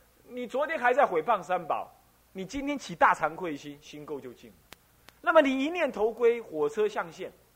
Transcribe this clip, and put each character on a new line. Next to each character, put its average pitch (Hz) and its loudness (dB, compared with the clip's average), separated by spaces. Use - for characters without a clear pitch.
你 247 -8
昨 262 -2
天 320 -4
还 247 4
在 254 6
毁 233 2
谤 226 2
三 180 -2
宝， 113 -4
你 190 -10
今 277 -6
天 285 -2
起 - -12
大 202 6
惭 160 -2
愧 165 -6
心， 143 -16
心 151 -18
垢 147 -10
就 123 -14
净 117 -20
了。 - -20
那 339 2
么 320 10
你 269 2
一 302 -2
念 320 -2
头 208 0
归， 233 2
火 151 -2
车 214 0
象 202 -6
限， 151 -12